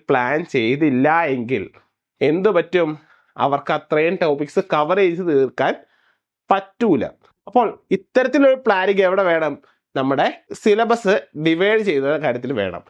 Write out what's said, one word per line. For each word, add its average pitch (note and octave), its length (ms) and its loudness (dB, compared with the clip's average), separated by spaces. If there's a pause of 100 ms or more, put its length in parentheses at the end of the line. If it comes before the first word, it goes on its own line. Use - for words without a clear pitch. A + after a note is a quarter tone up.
പ്ലാൻ C#3 360 -2
ചെയ്തില്ല C#3 760 0
എങ്കിൽ B2 480 -4 (500)
എന്ത് D#3+ 280 2
പറ്റും? E3+ 500 -2 (380)
അവർക്ക് C#3 360 -2
അത്രയും D#3 500 0
ടോപ്പിക്സ് D3+ 380 -2 (120)
കവർ D#3 240 0
ചെയ്ത് F3+ 320 0
തീർക്കാൻ C#3 460 0 (760)
പറ്റൂല. G3 560 0 (400)
അപ്പോൾ A#3 320 0 (120)
ഇത്തരത്തിലൊരു C4 640 2
പ്ലാനിങ് G3 480 0
എവിടെ F#3+ 200 2
വേണം? D#3+ 360 0 (380)
നമ്മുടെ C#3 440 0 (120)
സിലബസ് A3 680 0 (240)
ഡിവൈഡ് F#3+ 340 2
ചെയ്യുന്ന D3 360 0
കാര്യത്തിൽ C3 360 -4
വേണം. F#2+ 380 -4